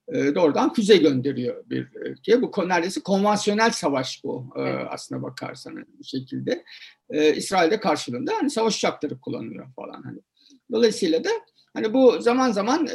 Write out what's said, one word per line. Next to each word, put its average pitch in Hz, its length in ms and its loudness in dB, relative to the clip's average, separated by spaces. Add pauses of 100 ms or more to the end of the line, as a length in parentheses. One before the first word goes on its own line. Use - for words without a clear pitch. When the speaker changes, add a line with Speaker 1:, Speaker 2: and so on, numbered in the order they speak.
Speaker 1:
E, 139 260 0
doğrudan 185 380 4
füze 208 240 6
gönderiyor 131 760 2
bir 131 240 -6
ülkeye. - 480 0
Bu 180 40 0
ko-, 180 220 -2
neredeyse 180 320 -2
konvansiyonel 208 720 2
savaş 139 540 -4
bu, 131 220 -8 (100)
e, 139 40 -6
Speaker 2:
Evet. 135 300 -4
Speaker 1:
aslına - 320 -10
bakarsan - 520 -12
hani - 120 -14 (120)
bir - 60 -20
şekilde. 131 600 -6 (460)
E, 151 240 2
İsrail'de 185 460 0
karşılığında 147 600 -4
hani 285 100 0
savaş 220 260 0
uçakları 147 440 -4
kullanıyor - 460 -10 (100)
falan - 260 -14
hani. 123 160 -14 (540)
Dolayısıyla 214 520 2
da 381 60 -2 (440)
hani 220 200 -2
bu 254 260 6
zaman 247 300 2
zaman, 226 440 0